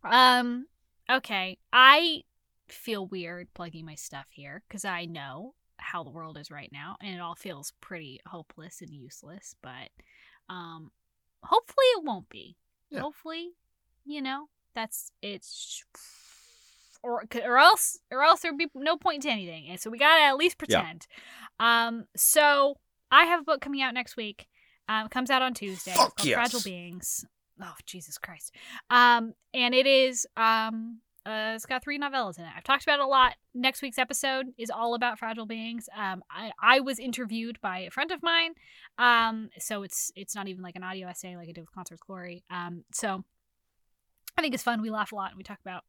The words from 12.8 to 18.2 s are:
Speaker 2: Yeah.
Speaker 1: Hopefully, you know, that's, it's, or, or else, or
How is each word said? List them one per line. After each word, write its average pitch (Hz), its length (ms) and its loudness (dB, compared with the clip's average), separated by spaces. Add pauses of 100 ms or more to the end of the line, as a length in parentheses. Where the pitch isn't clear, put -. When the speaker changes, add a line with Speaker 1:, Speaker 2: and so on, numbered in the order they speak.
Speaker 2:
Yeah. 285 120 -8
Speaker 1:
Hopefully, 320 500 -10 (540)
you 294 180 -10
know, 277 260 -8 (240)
that's, - 380 -10 (100)
it's, - 640 -14 (1200)
or, 240 220 -4 (180)
or 247 160 4
else, 359 400 8 (100)
or 262 140 -2